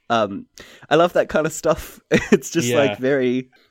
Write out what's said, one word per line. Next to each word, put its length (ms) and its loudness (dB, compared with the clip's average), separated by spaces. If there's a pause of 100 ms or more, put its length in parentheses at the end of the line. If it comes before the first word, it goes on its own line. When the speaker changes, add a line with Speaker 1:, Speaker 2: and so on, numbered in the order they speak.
(100)
Speaker 1:
Um, 360 -2 (440)
I 60 4
love 160 4
that 160 2
kind 180 0
of 60 -6
stuff. 540 -4
<laughs> 40 -20 (220)
It's 180 2
just, 160 -2
Speaker 2:
Yeah. 120 0
Speaker 1:
like, 200 0
very, 520 0 (200)